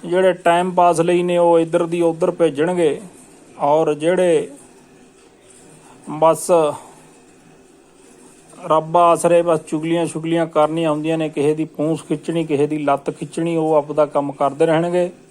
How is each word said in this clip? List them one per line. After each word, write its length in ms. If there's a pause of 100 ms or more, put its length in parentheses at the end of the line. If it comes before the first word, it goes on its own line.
ਜਿਹੜੇ 280 (100)
ਟਾਈਮ 280
ਪਾਸ 280
ਲਈ 240
ਨੇ 140
ਉਹ 220
ਇੱਧਰ 260
ਦੀ 160
ਉੱਧਰ 300
ਭੇਜਣਗੇ, 720 (580)
ਔਰ 340
ਜਿਹੜੇ 540 (1600)
ਬਸ 400 (2250)
ਰੱਬ 320
ਆਸਰੇ 440
ਬਸ 260
ਚੁਗਲੀਆਂ 380
ਸ਼ੁਗਲੀਆਂ 420
ਕਰਨੀਆਂ 440
ਹੁੰਦੀਆਂ 260
ਨੇ, 120
ਕਿਸੇ 240
ਦੀ 120
ਪੂੰਛ 420
ਖਿੱਚਣੀ, 360
ਕਿਸੇ 240
ਦੀ 100
ਲੱਤ 340
ਖਿੱਚਣੀ, 440
ਉਹ 180
ਆਪਦਾ 340
ਕੰਮ 240
ਕਰਦੇ 340
ਰਹਿਣਗੇ। 460 (200)